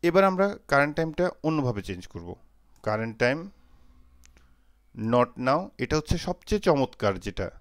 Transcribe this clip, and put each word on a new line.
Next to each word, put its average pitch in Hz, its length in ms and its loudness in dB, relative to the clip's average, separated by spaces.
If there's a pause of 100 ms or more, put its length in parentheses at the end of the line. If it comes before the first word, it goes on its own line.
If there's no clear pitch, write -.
এবার 175 220 6
আমরা 196 340 2 (100)
কারেন্ট 143 280 2
টাইমটা 165 340 0 (140)
অন্যভাবে 135 380 0
চেঞ্জ 90 260 -10
করব। 87 280 -12 (480)
কারেন্ট 110 360 -4
টাইম 143 300 0 (1500)
not 120 320 2 (200)
now, 170 280 0
এটা 143 200 -2
হচ্ছে 156 200 0
সবচেয়ে 185 420 -4
চমৎকার 127 600 2
যেটা 95 420 -6